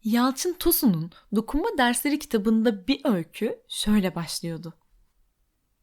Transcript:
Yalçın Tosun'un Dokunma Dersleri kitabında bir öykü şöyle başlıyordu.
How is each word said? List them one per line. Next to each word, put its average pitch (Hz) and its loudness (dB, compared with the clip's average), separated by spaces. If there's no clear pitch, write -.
Yalçın 254 0
Tosun'un 190 0
Dokunma 285 0
Dersleri 294 2
kitabında 220 0
bir 269 0
öykü 208 -2
şöyle 190 0
başlıyordu. 165 -8